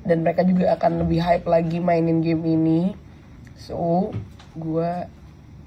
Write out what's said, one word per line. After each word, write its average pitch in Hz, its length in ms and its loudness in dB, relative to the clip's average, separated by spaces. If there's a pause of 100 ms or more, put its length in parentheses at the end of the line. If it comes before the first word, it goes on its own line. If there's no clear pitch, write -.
dan 165 240 0
mereka 170 180 0
juga 180 300 2
akan 170 320 0
lebih 165 160 2
hype 175 260 0
lagi 170 320 0
mainin 165 460 2
game 160 220 0
ini. 160 360 2 (720)
So, 170 560 -2 (440)
gue 165 360 -4 (760)